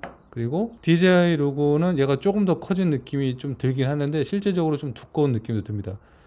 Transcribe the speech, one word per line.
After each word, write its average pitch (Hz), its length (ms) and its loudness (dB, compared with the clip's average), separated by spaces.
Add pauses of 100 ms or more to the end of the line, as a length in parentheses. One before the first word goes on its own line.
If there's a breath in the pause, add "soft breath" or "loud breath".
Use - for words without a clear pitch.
(280)
그리고 143 540 -4
디제이 175 540 4
로고는 147 640 0
얘가 139 180 2
조금 202 280 0
더 170 160 0
커진 185 300 0
느낌이 135 480 -2
좀 135 200 -8
들긴 131 300 0
하는데 147 340 0
실제적으로 180 540 0
좀 139 180 -6
두꺼운 147 380 -2
느낌도 110 300 -2
듭니다. 98 360 -8 (280 soft breath)